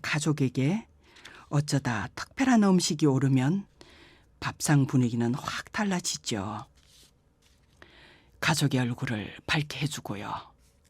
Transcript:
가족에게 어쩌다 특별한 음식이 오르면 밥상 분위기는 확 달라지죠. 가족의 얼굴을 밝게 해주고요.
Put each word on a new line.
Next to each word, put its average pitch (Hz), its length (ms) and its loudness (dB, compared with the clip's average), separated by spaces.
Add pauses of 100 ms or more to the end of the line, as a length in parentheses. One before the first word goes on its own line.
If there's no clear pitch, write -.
가족에게 147 840 0 (640)
어쩌다 135 680 -2
특별한 254 480 2
음식이 175 440 4
오르면 135 580 2 (760)
밥상 - 480 2
분위기는 120 480 2
확 - 380 -8
달라지죠. 117 920 -4 (1700)
가족의 139 400 2
얼굴을 120 540 -4 (120)
밝게 147 340 -4
해주고요. 104 500 -6 (600)